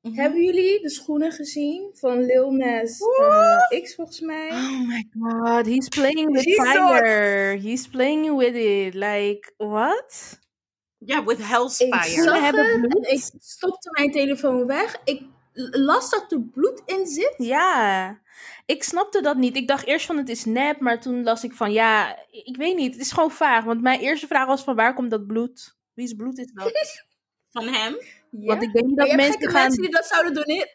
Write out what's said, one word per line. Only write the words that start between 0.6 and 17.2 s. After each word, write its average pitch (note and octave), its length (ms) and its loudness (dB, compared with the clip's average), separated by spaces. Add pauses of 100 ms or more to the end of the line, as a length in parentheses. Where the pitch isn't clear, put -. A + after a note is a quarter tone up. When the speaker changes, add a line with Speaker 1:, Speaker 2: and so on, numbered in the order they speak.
Speaker 2:
de D4+ 80 -6
schoenen D4+ 420 -4
gezien D4+ 600 -6
van B3 320 0
Lil C4 240 4
Nas, A#3+ 480 -2
Speaker 1:
Woe! D#5 720 6
Speaker 2:
eh, - 120 -2
X, - 120 -16
volgens - 260 -12
mij? D#4 300 -8
Speaker 3:
Oh C4 360 -4
my A#3 200 -6 (140)
god, A#3 460 0
he's B3+ 220 -2
playing D4+ 440 0
with C4 120 2
Speaker 2:
Jesus! E4+ 280 4
Speaker 3:
fire. G#3+ 840 4
He's A3+ 300 -6
playing D4 480 0
with B3 180 2
it. G3+ 400 0
Like, G#3 640 -4
what? A3+ 840 -4 (600)
Speaker 1:
Ja, C4 260 -4
with A3+ 220 0
hell's B3 340 0
Speaker 2:
Ik B3+ 140 2
Speaker 1:
fire. F3 280 2
Speaker 2:
zag E4 180 4
Speaker 3:
Hebben D4+ 260 4
Speaker 2:
het A4 140 2
Speaker 3:
bloed? B3+ 260 2
Speaker 2:
en C4 80 0
ik C4 80 -4 (160)
stopte - 520 -8
mijn D4 220 0
telefoon C#4 540 0
weg. D4 380 -4
Ik C4+ 160 -2 (320)
l-, B3+ 320 -6
las F4 260 2
dat G#4 220 -2
er D4 80 -2
bloed D4 460 -2
in F#4+ 200 -4
zit. F4 300 -2